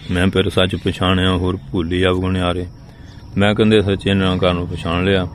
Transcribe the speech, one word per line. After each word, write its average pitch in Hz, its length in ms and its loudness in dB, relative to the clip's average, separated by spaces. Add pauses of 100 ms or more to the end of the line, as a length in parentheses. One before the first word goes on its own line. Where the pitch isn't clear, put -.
(100)
ਮੈਂ 90 160 2
ਫਿਰ 95 220 2
ਸੱਚ 92 280 0
ਪਛਾਣਿਆ, 92 560 0
ਹੋਰ 90 260 -2 (140)
ਭੁੱਲੀ 90 320 -2
ਅਵਗੁਣਿਆਰੇ। 92 640 0 (680)
ਮੈਂ 101 180 2
ਕਹਿੰਦੇ 107 260 4
ਸੱਚੇ 98 340 0
ਨਿਰੰਕਾਰ 92 400 2
ਨੂੰ 87 140 -4
ਪਛਾਣ 87 360 -4
ਲਿਆ 95 200 2 (100)